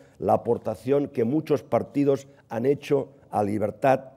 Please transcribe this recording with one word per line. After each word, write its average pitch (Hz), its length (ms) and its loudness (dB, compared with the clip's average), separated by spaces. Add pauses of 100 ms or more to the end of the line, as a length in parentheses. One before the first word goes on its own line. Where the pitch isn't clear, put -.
(180)
la 107 160 2
aportación 123 760 -2
que 117 160 -2
muchos 151 380 0
partidos 139 640 0 (200)
han 113 180 -4
hecho 139 420 0 (220)
a 101 80 -2
la 104 120 0
libertad, 117 680 0